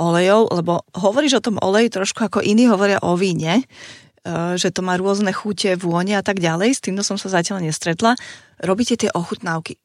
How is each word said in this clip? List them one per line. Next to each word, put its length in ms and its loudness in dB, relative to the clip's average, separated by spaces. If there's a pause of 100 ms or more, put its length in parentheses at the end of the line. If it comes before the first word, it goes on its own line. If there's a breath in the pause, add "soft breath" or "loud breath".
olejov, 560 4
lebo 240 0 (160)
hovoríš 400 2
o 80 -2
tom 160 -2
oleji 320 2
trošku 320 -4
ako 160 -2
iní 240 4
hovoria 400 4
o 80 2
víne, 480 0
e, 960 -8
že 160 -2
to 80 -4
má 160 0
rôzne 320 0
chute, 480 -2
vône 400 -2
a 80 -4
tak 160 -2
ďalej. 400 0
S 0 -
týmto 240 -4
som 160 -6
sa 80 -8
zatiaľ 320 0
nestretla. 560 0 (480 loud breath)
Robíte 320 0
tie 160 -2
ochutnávky. 720 -6